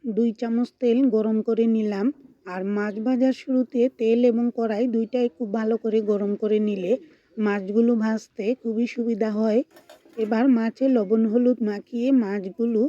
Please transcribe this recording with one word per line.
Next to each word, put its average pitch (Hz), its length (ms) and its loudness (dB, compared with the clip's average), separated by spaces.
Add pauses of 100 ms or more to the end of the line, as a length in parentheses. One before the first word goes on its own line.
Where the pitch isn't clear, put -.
দুই 226 260 0
চামচ 233 360 -2 (100)
তেল 240 180 2 (120)
গরম 220 320 0
করে 226 260 0
নিলাম। 214 400 0 (380)
আর 185 200 -8
মাছ 208 340 -4
ভাজার 254 340 0
শুরুতে 254 460 -2 (180)
তেল 226 280 2
এবং 233 260 2
কড়াই 226 360 -2
দুইটাই 233 420 -2
খুব 240 240 -8
ভালো 220 240 -2
করে 220 240 0
গরম 202 340 0
করে 214 240 0
নিলে 202 320 -2 (460)
মাছগুলো 208 580 2
ভাজতে 220 500 -4 (100)
খুবই 233 320 -4
সুবিধা 226 440 -2
হয়। 220 280 0 (580)
এবার 220 320 0
মাছে 226 400 0
লবণ 226 360 2
হলুদ 240 360 2
মাখিয়ে 226 500 -4
মাছগুলো 208 760 0